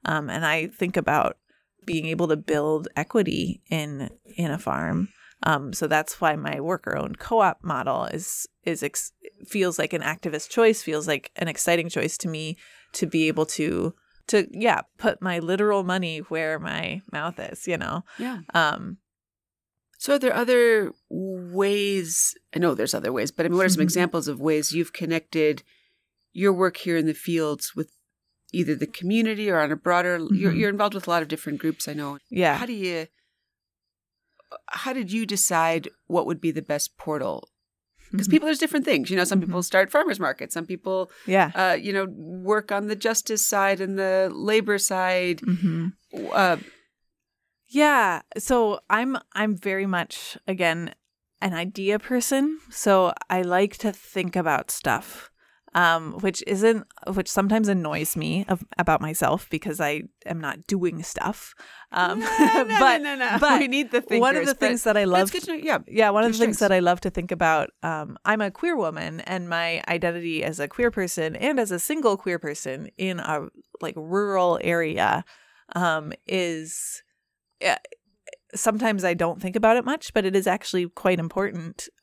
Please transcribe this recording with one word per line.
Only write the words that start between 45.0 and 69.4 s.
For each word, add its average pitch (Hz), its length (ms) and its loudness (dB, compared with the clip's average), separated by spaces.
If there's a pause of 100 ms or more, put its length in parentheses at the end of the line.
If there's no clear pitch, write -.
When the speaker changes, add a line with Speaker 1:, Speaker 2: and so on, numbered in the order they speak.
Speaker 1:
Mm-hmm. 165 460 0 (440)
Speaker 2:
Uh, 180 260 4 (1120)
Speaker 1:
Yeah. 247 520 4 (160)
So 226 420 2 (100)
I'm, 247 280 2 (160)
I'm 208 240 0
very 190 280 -2
much, - 520 -4 (100)
again, 170 480 -2 (460)
an 190 120 -2
idea 190 460 -2
person. 269 600 0 (120)
So 190 400 4 (180)
I 185 120 2
like 180 380 2
to 214 120 -2
think 180 460 -6
about 160 340 0
stuff, - 580 -4 (460)
um, 165 460 2
which 190 260 -2
isn't, 214 400 2 (240)
which 190 180 -2
sometimes 208 380 2
annoys 160 480 0
me 165 320 -2
of, - 160 -2 (140)
about 165 240 2
myself 156 480 -2
because 156 320 -6
I 151 220 -2 (220)
am 165 140 -6
not 156 260 -8
doing 170 380 -2
stuff. - 500 -6 (380)
Um, 180 300 0
Speaker 2:
No, 440 40 -4 (380)
no, - 20 0
Speaker 1:
<laughs> 415 140 2
but, 262 220 6
Speaker 2:
no, 285 160 -4
no, 247 140 0
no. 226 60 2
Speaker 1:
but 277 220 6
Speaker 2:
We 277 80 2
need 262 240 -2
the 240 80 2 (180)
Speaker 1:
one 262 200 4
of 302 80 2
Speaker 2:
thinkers, - 20 2
Speaker 1:
the 277 60 0 (140)
things 247 180 0
Speaker 2:
but 220 80 4
Speaker 1:
that 208 40 4
I 208 40 6
Speaker 2:
that's 185 100 2
Speaker 1:
love 190 220 4
Speaker 2:
good 359 100 -6
to 359 80 -6
know. 320 100 -4
Yeah. 294 260 0
Speaker 1:
Yeah, 214 240 4
one 214 120 4
of 233 60 4
Speaker 2:
Your 226 100 0
Speaker 1:
the 233 60 6
things 214 100 2
Speaker 2:
strengths. - 60 -6
Speaker 1:
that 202 100 4
I 185 80 6
love 175 220 4
to 190 80 -4
think 180 240 -6
about, 160 360 2 (140)
um, 156 400 -6
I'm 214 160 2
a 208 100 -2
queer 330 280 -2
woman, 160 440 -4
and 180 280 -6